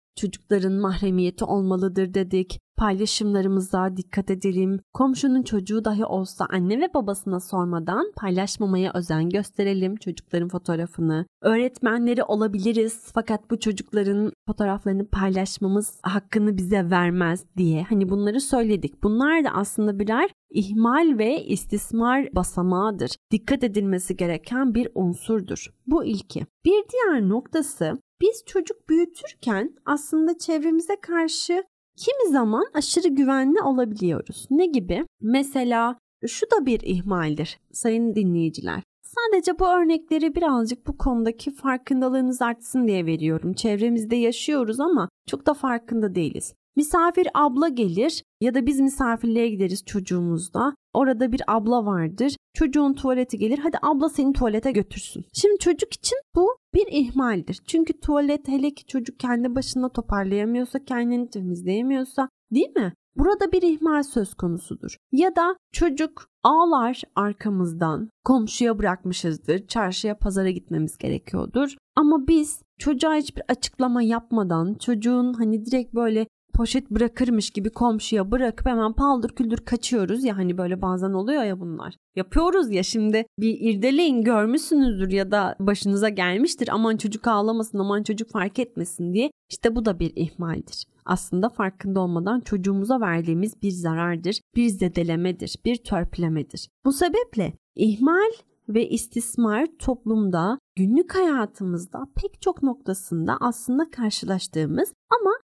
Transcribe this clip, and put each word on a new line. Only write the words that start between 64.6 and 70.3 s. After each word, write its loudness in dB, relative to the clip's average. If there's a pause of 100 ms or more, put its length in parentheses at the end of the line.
Ya 2
da 2 (160)
çocuk -2 (160)
ağlar 4 (140)
arkamızdan, -2 (140)
komşuya 2
bırakmışızdır, -2
çarşıya, -4
pazara 0